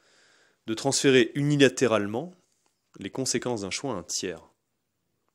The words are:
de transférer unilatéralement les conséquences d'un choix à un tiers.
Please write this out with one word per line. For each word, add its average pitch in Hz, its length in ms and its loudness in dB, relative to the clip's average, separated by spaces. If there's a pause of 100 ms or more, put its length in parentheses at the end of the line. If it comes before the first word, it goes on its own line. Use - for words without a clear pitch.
(680)
de 117 80 -4
transférer 131 600 4
unilatéralement 131 960 2 (640)
les 98 120 -10
conséquences 123 500 -6
d'un 95 100 -8
choix 131 220 -8
à 101 40 -6
un 87 60 -10
tiers. 85 400 -10 (920)